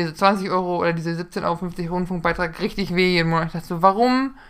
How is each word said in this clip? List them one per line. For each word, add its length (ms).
diese 100
zwanzig 360
Euro 280
oder 160
diese 200
siebzehn 300
Euro 120
fünfzig 340
Rundfunkbeitrag 680
richtig 340
weh 180
jeden 160
Monat. 200
Ich 40
dachte 140
so, 160
warum 540